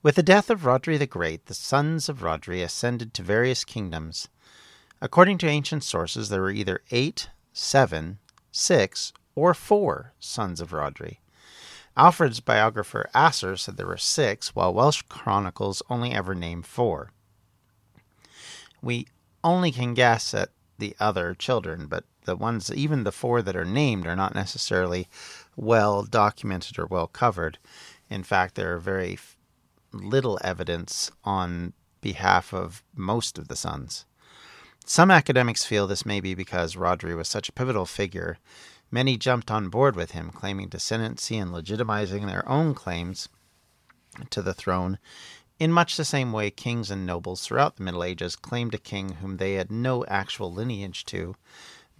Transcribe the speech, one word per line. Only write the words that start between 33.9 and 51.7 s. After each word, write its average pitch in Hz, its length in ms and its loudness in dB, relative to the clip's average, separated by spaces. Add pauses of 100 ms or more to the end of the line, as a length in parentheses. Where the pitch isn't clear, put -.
Some 180 240 8
academics 131 560 6
feel 101 220 2
this 95 180 -4
may 101 140 -2
be 92 160 -4
because 87 400 -4
Rhodri 87 400 0
was 82 120 -6
such - 220 -4
a - 40 -14
pivotal 113 340 -2
figure, 85 500 -6 (540)
many 127 260 2
jumped 123 320 0
on 107 200 -2
board 120 260 4
with 82 160 -4
him, 82 180 -8
claiming 98 400 -8
descendancy 110 720 -4
and 90 100 -6
legitimizing 101 760 -4
their 95 200 -4
own 143 280 2
claims 87 520 -8 (1000)
to 104 140 -4
the 92 100 0
throne, 92 460 0 (580)
in 160 140 2
much 170 260 4
the 156 80 -2
same 131 260 0
way 107 200 -2
kings 117 400 -6
and 95 160 -4
nobles 90 340 -6
throughout 135 360 0
the 101 60 -10
Middle 87 200 -4
Ages 87 320 -4
claimed 120 400 -4
a - 20 -10
king 98 360 -8
whom 95 240 -8
they 95 160 0
had 95 180 -2
no 123 340 -2
actual 95 480 -4
lineage 101 520 -6
to, 90 300 -8 (640)